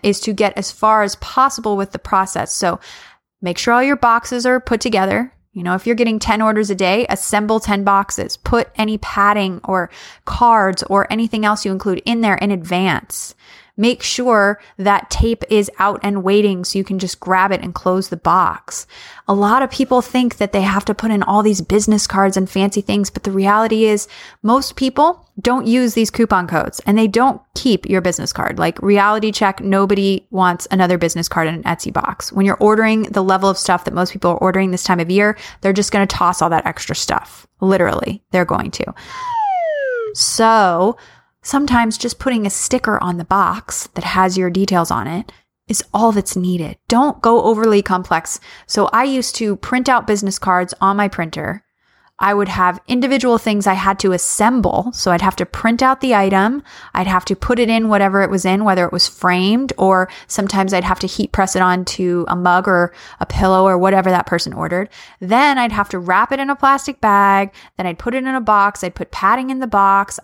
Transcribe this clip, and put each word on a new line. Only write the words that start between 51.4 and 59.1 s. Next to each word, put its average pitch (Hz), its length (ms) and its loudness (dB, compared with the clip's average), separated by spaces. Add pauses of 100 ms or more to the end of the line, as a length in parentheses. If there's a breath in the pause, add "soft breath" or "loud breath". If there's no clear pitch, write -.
I 202 120 2
would 202 160 0
have 185 400 0
individual 247 480 2
things 208 280 -2
I 190 100 2
had 196 240 0
to 190 120 2
assemble. 208 800 0
So - 200 -2
I'd 175 100 2
have 190 160 0
to 180 80 -4
print 233 360 -2
out 262 200 2
the 254 140 2
item. 196 480 2 (300 loud breath)
I'd 185 140 -2
have 185 160 0
to 190 120 -4
put 240 240 0
it 233 100 2
in 226 180 2
whatever 196 340 2
it 185 80 2
was 185 140 -2
in, 196 220 2
whether 185 180 4
it 170 80 0
was 180 160 0
framed, 196 720 0